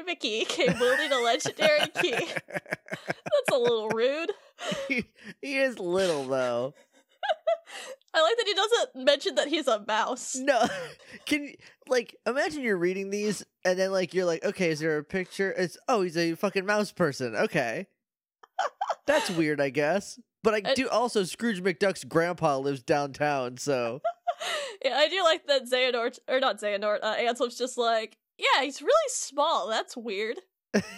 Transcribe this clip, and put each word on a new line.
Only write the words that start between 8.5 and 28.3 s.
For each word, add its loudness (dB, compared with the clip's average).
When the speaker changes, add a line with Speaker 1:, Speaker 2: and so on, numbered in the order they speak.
Speaker 1:
doesn't 0
mention 2
that 2
he's -2
a 2
mouse. -2
Speaker 2:
No. 2
<laughs> -20
Can -2
you, -14
like, 0
imagine -2
you're 2
reading 0
these, -2
and 2
then, 2
like, 0
you're 2
like, 0
"Okay, 0
is -2
there 0
a -6
picture?" -4
It's, -2
"Oh, 4
he's -2
a 2
fucking -2
mouse 0
person. 0
Okay." 0
That's 2
weird, 0
I 0
guess. 0
But 4
I -2
Speaker 1:
I 2
Speaker 2:
do, 0
also, 2
Scrooge -2
McDuck's 0
grandpa 2
lives -2
downtown, 0
so. -2
<laughs> -2
Speaker 1:
Yeah, 0
I 4
do 0
like 2
that 2
Xehanort, 0
or 2
not 0
Xehanort, 0
uh, -2
Anselm's 0
just -4
like, 0